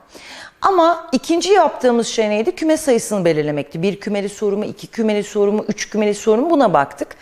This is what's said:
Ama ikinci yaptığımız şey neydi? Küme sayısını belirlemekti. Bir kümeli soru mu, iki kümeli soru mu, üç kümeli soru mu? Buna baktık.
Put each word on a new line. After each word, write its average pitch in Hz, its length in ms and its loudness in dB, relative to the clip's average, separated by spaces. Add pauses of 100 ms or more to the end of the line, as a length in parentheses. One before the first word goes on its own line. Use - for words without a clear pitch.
(600)
Ama 339 520 2
ikinci 339 400 0
yaptığımız 254 540 2
şey 214 240 -2
neydi? 226 240 -2
Küme 311 220 0
sayısını 220 480 0
belirlemekti. 151 580 -2
Bir 190 180 -2
kümeli 202 280 -4
soru 202 280 -4
mu, 208 80 -4
iki - 220 -12
kümeli 214 360 -2
soru 202 300 0
mu, 214 160 -2
üç - 220 -6
kümeli 208 240 0
soru 220 260 2
mu? 330 100 0
Buna 269 220 4
baktık. - 360 0 (140)